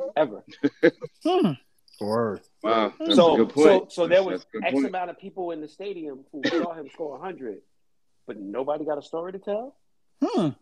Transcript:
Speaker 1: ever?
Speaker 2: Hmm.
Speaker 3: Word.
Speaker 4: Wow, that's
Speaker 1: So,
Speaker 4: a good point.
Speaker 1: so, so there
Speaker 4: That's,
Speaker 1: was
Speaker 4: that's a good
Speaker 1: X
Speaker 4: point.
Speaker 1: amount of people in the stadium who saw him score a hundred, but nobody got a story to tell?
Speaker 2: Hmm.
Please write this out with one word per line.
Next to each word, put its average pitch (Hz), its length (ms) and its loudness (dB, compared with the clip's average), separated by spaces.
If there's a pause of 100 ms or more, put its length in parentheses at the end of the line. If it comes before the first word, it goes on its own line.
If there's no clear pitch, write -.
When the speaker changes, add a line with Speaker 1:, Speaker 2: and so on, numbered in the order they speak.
(160)
Speaker 1:
ever? 110 280 0 (800)
Speaker 2:
Hmm. 330 280 2 (480)
Speaker 3:
Word. 107 400 -2 (220)
Speaker 4:
Wow, 110 380 2
that's 320 160 0
Speaker 1:
So, 170 180 8
Speaker 4:
a - 40 4
good 113 100 4
point. 147 180 4
Speaker 1:
so, 190 240 8
so 170 160 -2
there 170 120 6
Speaker 4:
That's, 196 80 4
Speaker 1:
was 175 60 -4 (100)
Speaker 4:
that's - 20 -20
a - 80 -20
good 220 120 -8
Speaker 1:
X 180 100 0
Speaker 4:
point. 269 120 0
Speaker 1:
amount 185 240 -6
of 185 80 -16
people 185 320 -10
in 160 100 -10
the 151 80 -12
stadium 160 520 -12 (100)
who 143 180 -10
saw 165 260 -2
him 151 180 -14
score 147 240 -10
a 135 40 -20
hundred, 135 380 -12 (680)
but 107 100 -12
nobody 135 460 -6
got 147 140 -4
a 139 40 -12
story 170 300 -10
to 196 80 -14
tell? 214 340 -6 (480)
Speaker 2:
Hmm. 277 280 0 (120)